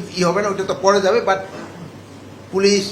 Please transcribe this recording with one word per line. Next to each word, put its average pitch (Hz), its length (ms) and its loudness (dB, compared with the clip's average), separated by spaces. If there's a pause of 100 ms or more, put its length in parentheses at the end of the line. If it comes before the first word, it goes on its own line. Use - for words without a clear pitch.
(160)
ই 180 60 2
হবে 175 180 2
না, 208 80 0
ওটা 196 140 -2
তো 185 180 -2
পরে 196 200 6
যাবে, 190 180 4 (100)
but 190 100 2 (1120)
পুলিশ 196 400 4